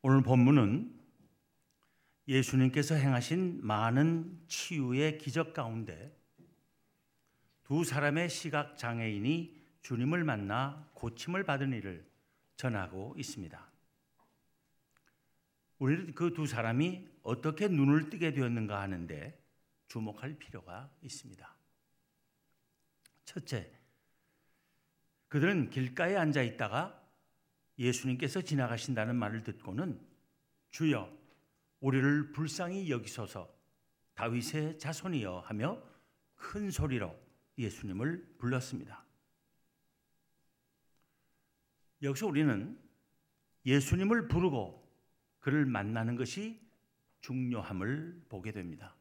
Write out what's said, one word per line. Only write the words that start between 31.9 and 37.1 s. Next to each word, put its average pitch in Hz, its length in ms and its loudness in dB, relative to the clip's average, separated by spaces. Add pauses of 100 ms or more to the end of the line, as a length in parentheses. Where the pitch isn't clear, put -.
불쌍히 175 600 -4
여기소서, 104 600 -6 (640)
다윗의 135 640 -4
자손이여" 139 600 -6
하며 113 420 -4 (540)
큰 208 340 -6
소리로 120 500 -2 (380)